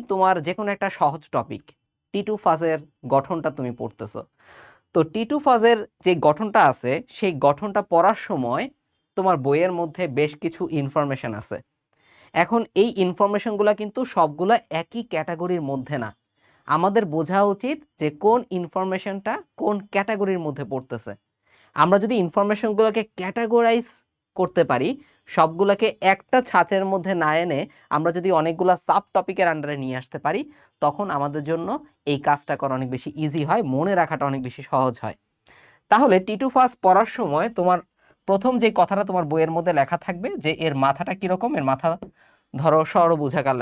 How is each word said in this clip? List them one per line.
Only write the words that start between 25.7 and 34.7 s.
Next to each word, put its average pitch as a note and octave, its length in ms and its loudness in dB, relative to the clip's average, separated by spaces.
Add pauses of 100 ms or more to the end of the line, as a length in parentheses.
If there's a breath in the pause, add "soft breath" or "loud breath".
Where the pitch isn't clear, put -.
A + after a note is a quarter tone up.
একটা - 240 0 (100)
ছাঁচের F#3+ 440 2
মধ্যে F#3+ 200 -2 (100)
না D3+ 80 2 (120)
এনে D#3 180 -2 (360 soft breath)
আমরা D#3+ 200 0
যদি F3+ 120 -2 (120)
অনেকগুলা E3+ 340 2 (120)
সাব F3+ 160 2 (120)
টপিকের F#3 380 2
আন্ডারে D3 300 -6
নিয়ে B2+ 180 -6
আসতে - 240 -14
পারি, F#3 160 0 (420 loud breath)
তখন D3+ 240 -2 (100)
আমাদের C#3+ 280 -4
জন্য E3 240 -4 (440 soft breath)
এই C#3 140 0
কাজটা D3 340 0
করা C3+ 180 -2
অনেক C3 160 -4
বেশি C3 160 -10 (140)
ইজি D3+ 240 -2
হয়, G#3+ 140 2 (120)
মনে E3+ 260 0
রাখাটা D3+ 300 -4
অনেক C#3 160 -4
বেশি B2+ 240 -12